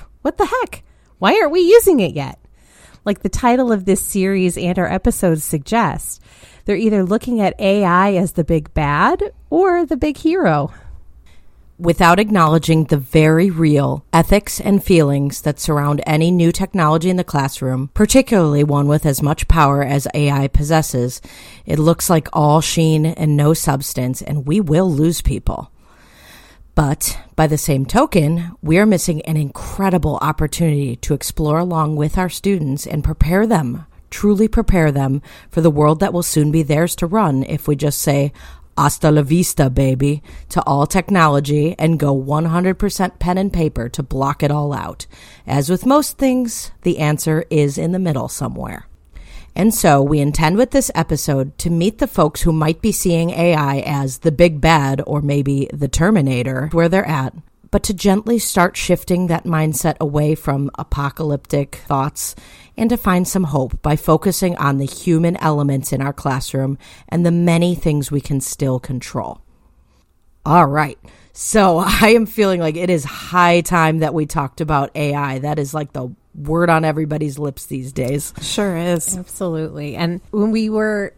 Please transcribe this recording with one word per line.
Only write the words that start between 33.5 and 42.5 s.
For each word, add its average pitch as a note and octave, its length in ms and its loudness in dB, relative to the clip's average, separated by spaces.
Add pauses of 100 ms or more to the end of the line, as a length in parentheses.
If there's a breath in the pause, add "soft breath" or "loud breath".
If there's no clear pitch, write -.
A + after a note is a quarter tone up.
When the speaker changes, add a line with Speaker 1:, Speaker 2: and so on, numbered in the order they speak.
Speaker 2:
truly G#3 400 2
prepare F3 420 2
them C3+ 300 -2 (280 loud breath)
for E3 120 -2
the D#3+ 100 6
world D3+ 300 2
that G3 100 0
will F3 120 -2
soon D3+ 280 0
be D#3+ 100 2
theirs D3+ 360 0
to F3 100 -2
run D#3+ 360 0
if - 260 -6
we D3 60 2
just C#3+ 260 -4
say, C#3+ 300 0 (460 loud breath)
"Hasta C#3+ 340 2
la D3+ 120 4
vista, D3+ 460 0
baby," C3+ 540 0 (240 loud breath)
to - 180 -2
all C#3+ 220 2
technology D3+ 880 2
and D#3+ 220 2
go C#3+ 140 2
one C#3 320 -2
hundred F3+ 340 0